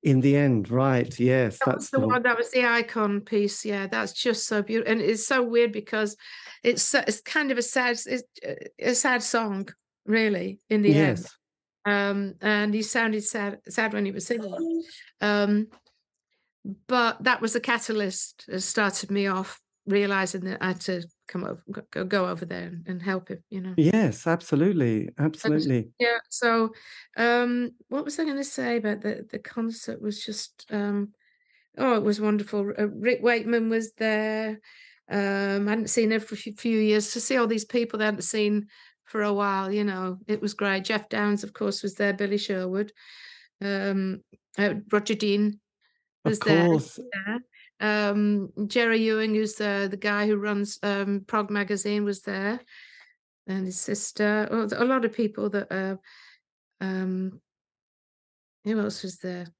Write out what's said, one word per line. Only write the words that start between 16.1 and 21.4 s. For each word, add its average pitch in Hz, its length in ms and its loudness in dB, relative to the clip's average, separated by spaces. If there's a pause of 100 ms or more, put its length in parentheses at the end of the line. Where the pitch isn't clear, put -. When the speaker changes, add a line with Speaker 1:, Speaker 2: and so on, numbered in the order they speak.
Speaker 2:
but 233 360 2
that 247 180 2
was 220 120 -2
the 247 60 0
catalyst 220 880 -4
that 185 140 -6
started 196 500 -2
me 196 160 0
off 190 320 -4 (280)
realising 196 540 0
that 185 200 -6
I 185 60 -2
had 180 140 -4
to 180 220 -4 (240)
come 180 160 -8